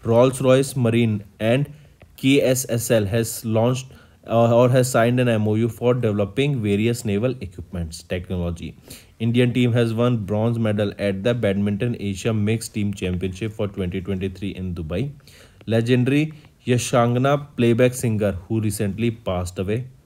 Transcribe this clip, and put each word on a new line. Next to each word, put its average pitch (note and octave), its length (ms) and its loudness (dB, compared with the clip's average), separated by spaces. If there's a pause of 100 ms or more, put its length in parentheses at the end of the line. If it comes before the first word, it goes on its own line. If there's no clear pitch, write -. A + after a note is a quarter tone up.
(160)
Rolls-Royce C3 600 4 (120)
Marine A2+ 340 2 (320)
and C#3+ 180 -2 (540)
K C#3 160 6 (160)
S - 100 -6 (140)
S - 100 -2 (120)
L G2 160 -2
has - 200 -4 (220)
launched, B2+ 340 -2 (320)
uh, A#2 260 4
or B2 160 6
has B2+ 220 4
signed B2 300 4
an B2 120 2
M G#2+ 140 2
O G#2+ 120 2
U A#2 160 2
for A#2+ 180 0 (120)
developing G#2+ 580 0
various G#2+ 480 0
naval A#2 240 -2 (100)
equipments - 560 -10 (140)
technology. F2 560 -6 (540)
Indian A#2+ 280 2
team B2 220 2
has A#2 240 2
won B2 180 2 (140)
bronze A2+ 340 0
medal G#2 260 0 (140)
at G2 220 -2
the A#2+ 60 2 (120)
Badminton G2+ 500 0 (120)
Asia G2+ 260 -4
Mixed G#2+ 400 -2
Team G2+ 260 -2
Championship F#2 640 -4
for G#2 160 -2
twenty F#2 320 -4
twenty-three F#2+ 420 -6 (120)
in F2+ 180 -6
Dubai. D#2+ 180 -4 (760)
Legendary B2+ 560 2 (400)
Yashangana B2 600 2 (220)
playback B2 380 4 (100)
singer G#2+ 300 0 (160)
who A2 180 0
recently G#2 420 -2 (220)
passed F2+ 340 -4
away G#2+ 140 -2 (260)